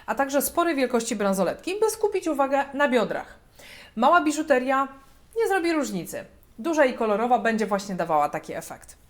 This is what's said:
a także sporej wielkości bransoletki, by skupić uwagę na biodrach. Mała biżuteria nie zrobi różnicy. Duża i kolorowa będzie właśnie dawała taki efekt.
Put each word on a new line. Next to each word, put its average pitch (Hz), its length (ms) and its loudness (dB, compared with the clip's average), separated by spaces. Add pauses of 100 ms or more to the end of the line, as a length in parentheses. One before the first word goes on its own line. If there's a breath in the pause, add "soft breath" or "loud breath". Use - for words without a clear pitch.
a 220 100 -4
także 269 260 0
sporej 339 340 0
wielkości 247 400 -2
bransoletki, 196 640 -2
by 427 100 4
skupić 415 380 -2
uwagę 277 460 0
na 285 160 2
biodrach. 196 500 -2 (560 loud breath)
Mała 302 260 6
biżuteria 269 680 2 (500 loud breath)
nie 453 100 2
zrobi 339 260 0
różnicy. 208 520 -4 (340)
Duża 302 260 2
i 247 80 0
kolorowa 226 460 0
będzie 214 280 0
właśnie 196 280 -4
dawała 160 340 0
taki - 240 -8
efekt. - 440 -14 (120)